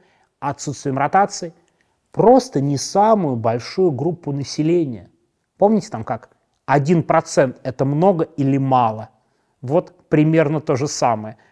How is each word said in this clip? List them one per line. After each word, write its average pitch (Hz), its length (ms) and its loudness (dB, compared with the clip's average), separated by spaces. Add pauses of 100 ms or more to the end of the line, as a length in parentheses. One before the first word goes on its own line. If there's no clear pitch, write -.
(400)
отсутствием 139 580 -6
ротации, 175 540 0 (580)
просто 240 520 4
не 143 160 -2
самую 196 580 0
большую 120 540 -2
группу 147 420 -6
населения. 143 800 -4 (480)
Помните 214 320 2
там 110 140 -10
как? - 260 -10 (340)
Один 147 380 2
процент — 156 600 0
это 131 220 -4
много 160 400 2
или 139 320 -2
мало? 123 540 0 (500)
Вот 160 480 -4
примерно 156 520 2
то 151 140 -2
же 135 140 -2
самое. 110 480 -4 (160)